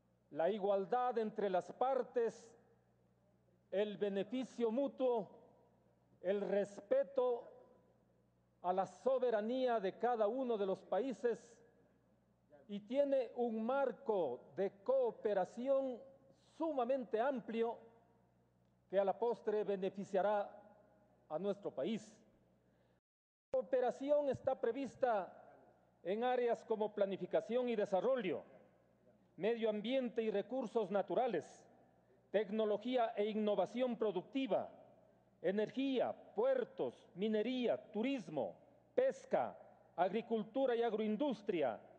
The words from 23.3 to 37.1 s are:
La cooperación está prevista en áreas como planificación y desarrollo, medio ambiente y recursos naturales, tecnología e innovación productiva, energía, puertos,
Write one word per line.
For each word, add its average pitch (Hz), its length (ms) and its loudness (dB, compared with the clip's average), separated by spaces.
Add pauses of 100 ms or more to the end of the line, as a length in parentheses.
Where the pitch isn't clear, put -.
La 262 120 0
cooperación 269 720 2
está 262 320 -2
prevista 233 760 -2 (640)
en 208 200 -2
áreas 247 420 2
como 214 280 -2
planificación 196 760 0
y 226 80 0
desarrollo, 190 680 0 (920)
medio 220 340 0
ambiente 233 520 -2
y 220 80 0
recursos 208 600 -2
naturales, 196 760 0 (640)
tecnología 220 840 0
e 208 80 0
innovación 214 720 0
productiva, 185 720 -2 (720)
energía, 214 720 0 (200)
puertos, 233 800 -2